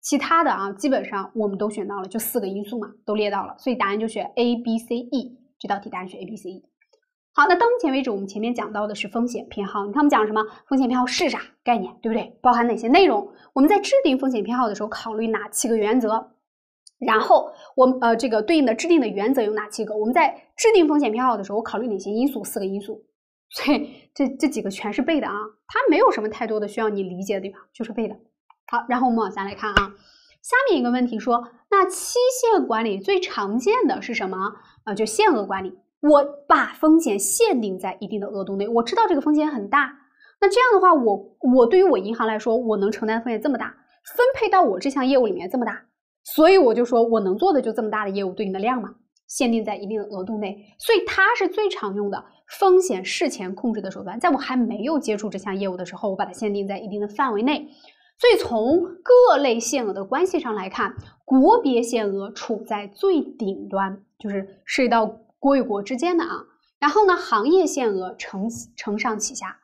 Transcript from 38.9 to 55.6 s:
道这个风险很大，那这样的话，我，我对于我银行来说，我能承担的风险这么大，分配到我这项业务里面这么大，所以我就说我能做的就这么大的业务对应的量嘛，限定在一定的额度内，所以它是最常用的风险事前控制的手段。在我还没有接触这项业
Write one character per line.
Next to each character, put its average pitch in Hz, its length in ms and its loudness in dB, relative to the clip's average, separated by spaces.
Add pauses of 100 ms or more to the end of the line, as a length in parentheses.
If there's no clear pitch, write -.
道 453 100 4
这 370 80 2
个 277 60 2
风 302 140 2
险 302 120 2
很 226 220 -6
大， 277 280 0 (440)
那 403 80 4
这 392 100 2
样 494 140 6
的 381 80 6
话， 370 120 6
我， 233 440 0 (180)
我 247 120 8
对 370 120 4
于 381 60 8
我 320 120 4
银 202 200 -4
行 226 100 -2
来 220 100 -2
说， 226 200 0
我 226 200 0
能 196 140 0
承 220 160 -6
担 220 120 0
的 226 60 -8
风 240 80 -4
险 214 80 -4
这 302 80 -4
么 254 80 -2
大， - 100 -6 (500)
分 480 180 4
配 440 140 -2
到 370 140 6
我 214 180 2
这 285 100 -2
项 262 160 -2
业 269 100 4
务 247 100 4
里 196 60 0
面 180 160 -6
这 - 80 -6
么 247 80 -2
大， 214 160 -8 (440)
所 320 260 4
以 392 80 8
我 240 160 6
就 240 100 2
说 240 200 2
我 226 160 2
能 190 180 0
做 359 140 2
的 277 100 2
就 233 100 -4
这 226 120 -4
么 214 40 -4
大 214 160 -4
的 202 60 -4
业 196 140 -4
务 185 80 -6
对 208 120 -6
应 190 80 -4
的 190 60 -6
量 233 240 -2
嘛， 190 140 -14 (320)
限 240 240 0
定 226 120 0
在 208 120 -6
一 202 100 -12
定 214 140 -4
的 202 80 -10
额 190 160 -8
度 214 140 -8
内， 202 400 -10
所 - 140 0
以 415 140 2
它 392 300 2
是 415 100 0
最 403 220 -2
常 202 260 -6
用 202 160 -4
的 - 140 -8 (340)
风 370 240 6
险 190 220 -4
事 - 240 -2
前 190 260 -8
控 226 180 -4
制 214 80 -4
的 190 80 -10
手 185 140 -14
段。 202 160 -10
在 349 100 0
我 285 80 2
还 262 200 -4
没 214 220 0
有 294 200 -2
接 220 180 -2
触 202 140 -6
这 190 80 -8
项 190 180 -6
业 196 120 -2